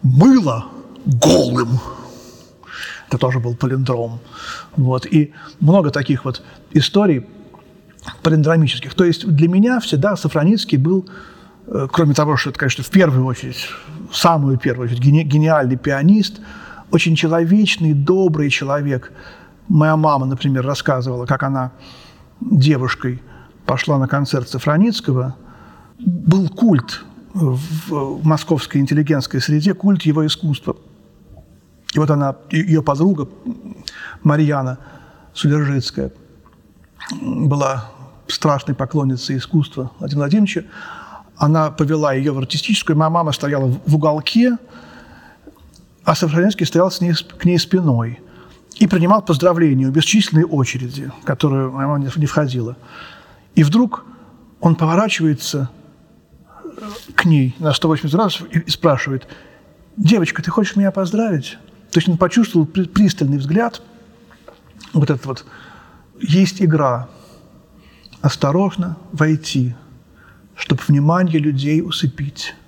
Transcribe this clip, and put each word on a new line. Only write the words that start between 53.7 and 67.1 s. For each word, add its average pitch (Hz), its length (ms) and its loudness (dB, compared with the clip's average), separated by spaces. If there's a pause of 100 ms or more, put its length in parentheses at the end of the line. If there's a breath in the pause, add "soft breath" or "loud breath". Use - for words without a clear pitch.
он 165 140 4
поворачивается 156 960 -2 (1400)
к - 100 -2
ней 143 360 4
на 151 120 0
сто - 140 -2
восемьдесят 156 300 0
градусов 190 340 -2
и, 165 80 -4
и - 120 -8
спрашивает: 135 580 -2 (680 loud breath)
"Девочка, 175 460 2
ты - 80 -6
хочешь 202 240 -2
меня 196 160 2
поздравить?" 196 640 -4 (360)
То 170 60 2
есть 160 100 0
он 170 80 2
почувствовал 175 500 2
при-, 175 220 -2
пристальный 151 500 2
взгляд, 175 420 -2 (1120)
вот 143 160 2
этот 139 160 -2
вот. 135 220 -10 (720 loud breath)
Есть 185 400 0
игра. 143 480 0 (1120 soft breath)